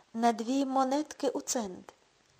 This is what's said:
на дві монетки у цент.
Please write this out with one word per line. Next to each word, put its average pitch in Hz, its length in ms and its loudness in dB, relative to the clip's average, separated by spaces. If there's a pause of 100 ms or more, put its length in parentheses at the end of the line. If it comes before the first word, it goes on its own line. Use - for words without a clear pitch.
(140)
на 233 180 4
дві 240 320 0
монетки 269 640 0
у 285 120 -2
цент. 196 540 -6 (460)